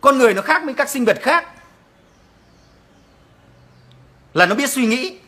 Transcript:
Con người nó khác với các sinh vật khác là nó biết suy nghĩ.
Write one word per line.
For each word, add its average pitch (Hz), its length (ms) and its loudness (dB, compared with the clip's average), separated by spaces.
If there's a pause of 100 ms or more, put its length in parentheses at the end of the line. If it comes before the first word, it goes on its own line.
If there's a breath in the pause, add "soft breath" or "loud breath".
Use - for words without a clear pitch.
Con 277 180 2
người 233 160 4
nó 196 80 -6
khác 311 220 0
với 277 100 -8
các 285 140 -4
sinh 254 160 -4
vật 214 180 2
khác 339 260 0 (2750)
là 175 120 4
nó 190 80 0
biết 269 160 -2
suy 254 160 -2
nghĩ. 254 420 -4